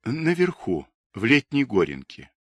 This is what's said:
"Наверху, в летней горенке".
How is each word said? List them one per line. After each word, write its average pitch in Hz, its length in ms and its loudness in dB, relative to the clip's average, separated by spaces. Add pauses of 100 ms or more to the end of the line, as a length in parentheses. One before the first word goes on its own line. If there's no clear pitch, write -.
"Наверху, 160 840 -2 (260)
в 98 100 -8
летней 139 400 2
горенке". 78 680 -2 (120)